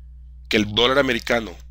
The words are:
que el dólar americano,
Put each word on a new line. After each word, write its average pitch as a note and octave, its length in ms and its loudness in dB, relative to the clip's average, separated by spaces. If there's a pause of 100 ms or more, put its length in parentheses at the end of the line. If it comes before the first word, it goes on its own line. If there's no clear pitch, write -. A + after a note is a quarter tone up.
(460)
que A2 120 2
el G#2 160 0
dólar B2 240 4
americano, A#2 580 0 (140)